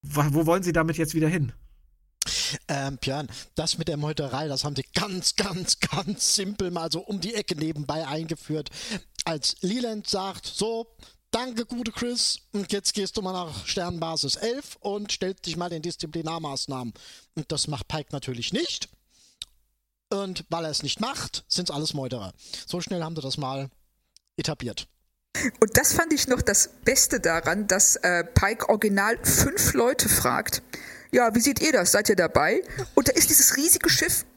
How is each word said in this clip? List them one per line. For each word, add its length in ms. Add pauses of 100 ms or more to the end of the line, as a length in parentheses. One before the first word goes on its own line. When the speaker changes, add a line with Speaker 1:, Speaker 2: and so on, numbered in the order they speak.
Speaker 1:
Wa-, 300
wo 140
wollen 180
sie 100
damit 240
jetzt 160
wieder 160
hin? 240 (1120)
Speaker 2:
Ähm, 300
Björn, 320 (260)
das 220
mit 100
der 100
Meuterei, 500
das 160
haben 120
sie 180
ganz, 420
ganz, 440
ganz 560
simpel 360
mal 200
so 100
um 180
die 140
Ecke 220
nebenbei 520
eingeführt. 600 (560)
Als 360
Leland 460
sagt, 380
„So, 420 (440)
danke, 340
gute 260
Chris, 500 (100)
und 200
jetzt 220
gehst 240
du 40
mal 120
nach 320
Sternbasis 680
elf 460
und 300
stellst 360
dich 100
mal 120
den 120
Disziplinarmaßnahmen.“ 1120 (420)
Und 160
das 160
macht 200
Pike 240
natürlich 420
nicht. 360 (1200)
Und 400
weil 160
er 60
es 120
nicht 160
macht, 480
sind's 240
alles 220
Meuterer. 400 (340)
So 140
schnell 220
haben 120
sie 80
das 140
mal 320 (680)
etabliert. 500 (720)
Speaker 3:
Und 180
das 160
fand 200
ich 140
noch 160
das 260 (160)
Beste 340
daran, 480
dass, 300
äh, 260
Pike 460
original 540
fünf 500
Leute 340
fragt, 540 (500)
„Ja, 220
wie 80
seht 180
ihr 120
das? 200
Seid 180
ihr 60
dabei?“ 460 (320)
Und 140
da 60
ist 180
dieses 260
riesige 320
Schiff. 360 (120)